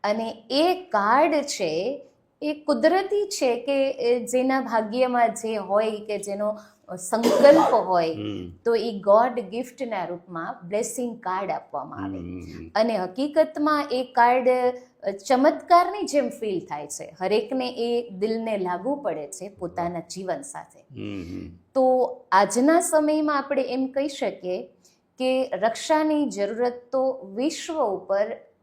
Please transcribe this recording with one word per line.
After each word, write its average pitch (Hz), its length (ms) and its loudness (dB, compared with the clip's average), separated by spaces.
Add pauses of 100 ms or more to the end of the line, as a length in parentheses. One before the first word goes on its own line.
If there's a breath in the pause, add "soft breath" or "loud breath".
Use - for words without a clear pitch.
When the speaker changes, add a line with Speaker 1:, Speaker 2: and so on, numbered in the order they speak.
Speaker 1:
અને 220 460 -4
એ 311 240 4 (160)
કાર્ડ 277 520 4
છે 202 640 -4 (360)
એ 294 120 -2
કુદરતી 370 760 2
છે 240 320 0
કે, 269 300 0
એ 240 340 0
જેના 262 360 0
ભાગ્યમાં 233 720 0
જે 226 220 -6
હોય 208 440 0
કે 208 180 -6
જેનો 208 420 -4 (360 loud breath)
સંકલ્પ 262 760 6
હોય 175 420 2
Speaker 2:
હમ. 101 340 -8 (160)
Speaker 1:
તો 233 100 2
એ 214 240 -2
ગોડ 226 400 6
ગિફ્ટના 220 640 -6
રૂપમાં 175 640 -10
બ્લેસિંગ 226 520 -4
કાર્ડ 185 320 -4
આપવામાં 143 520 -8
આવે. 95 140 -6
Speaker 2:
હમ. 87 580 -12
Speaker 1:
અને 220 220 2
હકીકતમાં 294 920 0
એ 254 120 -2
કાર્ડ 247 460 4 (600 loud breath)
ચમત્કારની 339 920 2
જેમ 269 260 0
ફીલ 190 360 -6
થાય 147 220 -8
છે. - 340 -14
હરેકને 214 480 0
એ 240 400 -2
દિલને 220 480 -2
લાગુ 185 380 -2
પડે 160 320 -6
છે 185 220 -14
પોતાના 175 500 -6
જીવન 180 420 -8
સાથે. - 380 -16
Speaker 2:
હમ, 104 440 -10
હમ. 90 320 -12 (180)
Speaker 1:
તો 254 300 4 (280)
આજના 233 500 4
સમયમાં 302 560 0
આપણે 277 240 -2
એમ 254 260 -2
કહી 277 200 -2
શકીએ 185 560 -6 (540 soft breath)
કે 254 360 0
રક્ષાની 294 720 0
જરૂરત 220 480 -2 (180)
તો 262 220 0 (220)
વિશ્વ 311 480 -2
ઉપર 196 540 -2 (260)